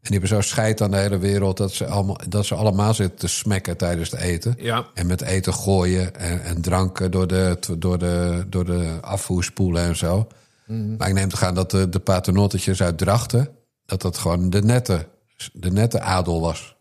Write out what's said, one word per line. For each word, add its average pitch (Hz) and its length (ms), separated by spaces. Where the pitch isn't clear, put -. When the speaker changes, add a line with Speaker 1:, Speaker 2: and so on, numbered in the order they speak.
Speaker 1:
die - 120
hebben 95 160
zo 104 120
scheid 110 400
aan 104 100
de 98 60
hele 98 220
wereld 98 380
dat 98 160
ze - 140
allemaal, 98 420
dat 104 180
ze - 80
allemaal 104 400
zitten 95 240
te 87 100
smekken 92 480
tijdens 87 340
het - 100
eten. 87 380
Speaker 2:
Ja. 117 360
Speaker 1:
En 87 120
met 90 140
eten 92 340
gooien 92 640
en, 87 280
en 85 180
dranken 92 480
door 92 160
de, 90 320
door 90 200
de, 87 500
door 95 160
de 85 360
afvoer 90 440
spoelen 87 380
en 85 140
zo. 92 300
Speaker 2:
Mhm. 110 300
Speaker 1:
Maar 95 120
ik 98 60
neem 95 140
toch - 140
aan 90 120
dat 92 160
de, 95 180
de 90 120
paternottetjes 95 840
uit 85 160
Drachten, 117 500
dat 92 160
dat 90 160
gewoon 87 320
de 98 120
nette, 107 460
de 92 180
nette 107 300
adel 85 400
was. - 400